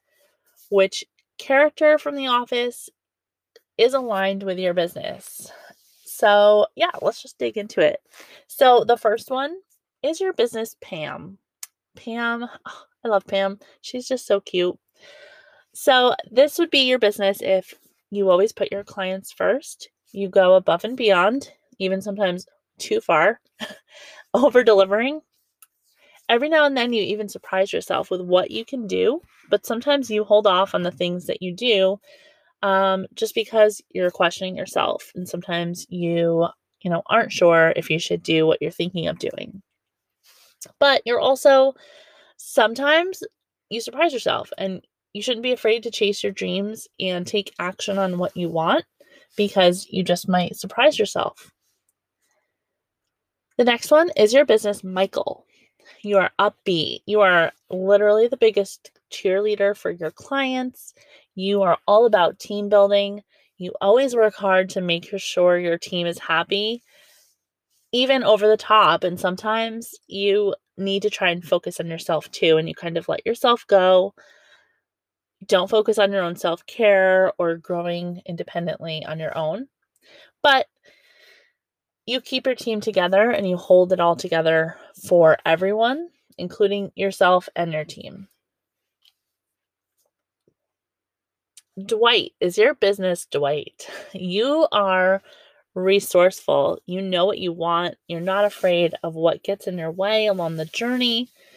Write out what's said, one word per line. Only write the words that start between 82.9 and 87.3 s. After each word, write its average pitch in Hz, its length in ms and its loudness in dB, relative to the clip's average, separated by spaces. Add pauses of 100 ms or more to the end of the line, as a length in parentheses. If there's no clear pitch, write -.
and 202 160 -2
you 180 100 -2
hold 180 360 4
it 180 60 2
all 170 160 2
together 160 600 0 (320)
for 165 380 6
everyone, 220 640 0 (280)
including 196 580 -4
yourself 185 600 0